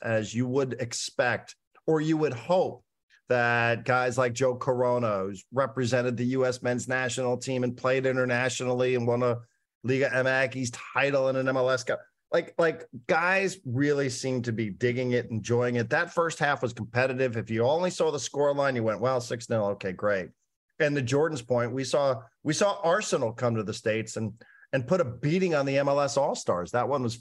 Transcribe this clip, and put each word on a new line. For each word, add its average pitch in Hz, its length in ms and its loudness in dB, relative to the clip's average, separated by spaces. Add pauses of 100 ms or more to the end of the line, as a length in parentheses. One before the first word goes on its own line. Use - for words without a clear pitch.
as 110 320 0
you 123 120 0
would 131 260 0
expect, 120 800 -4 (320)
or 160 140 2
you 156 160 2
would 151 160 0
hope 151 500 0 (460)
that 120 560 2
guys 127 320 2
like 123 160 2
Joe 127 220 2
Corona, 123 640 0
who's 95 340 -6
represented 123 640 0
the 123 80 -2
U 127 200 2
S 123 160 -2
men's 123 260 -2
national 127 500 -2
team 127 260 -2
and 123 140 -2
played 131 280 0
internationally 127 920 0
and 120 120 0
won 123 160 2
a 120 140 2 (460)
Liga 131 320 0
M 127 120 2
X 131 440 0 (220)
title 135 340 2
and 131 100 0
an 131 100 0
M 131 100 0
L 127 120 2
S 127 140 0
Cup. - 180 -4 (300)
Like, 165 260 0
like, 165 300 0 (200)
guys 185 580 2
really 139 440 2
seem 127 320 -2
to 123 100 -2
be 110 200 -2
digging 123 400 0
it, 120 180 0
enjoying 120 460 0
it. 117 160 0
That 165 220 0
first 165 260 0
half 143 240 0
was 113 100 -2
competitive. 127 640 0
If 101 140 -6
you 113 120 2
only 170 280 2
saw 165 200 0
the 143 80 -4
score 143 340 0
line, 139 220 0
you 117 80 -2
went, 107 160 0
"Well, 131 220 0
six 117 260 -8
nil, 110 180 0
okay, 101 260 -4
great." 92 380 -2 (500)
And 147 160 2
to 143 80 0
Jordan's 139 400 0
point, 120 280 0
we 135 120 -4
saw, 135 380 0 (220)
we 151 100 -2
saw 202 300 0
Arsenal 165 480 0
come 117 240 -2
to 110 80 -2
the 101 100 -6
States 110 440 -4
and, 110 160 -6 (400)
and 127 140 -2
put 185 120 2
a 165 60 2
beating 151 480 0
on 139 140 0
the 139 100 0
M 139 100 2
L 143 140 2
S 143 160 0
All-Stars. 135 540 -2
That 120 180 0
one 135 140 0
was 117 180 -2